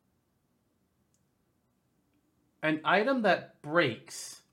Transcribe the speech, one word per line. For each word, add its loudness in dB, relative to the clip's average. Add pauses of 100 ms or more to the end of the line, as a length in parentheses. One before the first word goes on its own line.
(2750)
an 0
item 2
that 0
breaks -4 (120)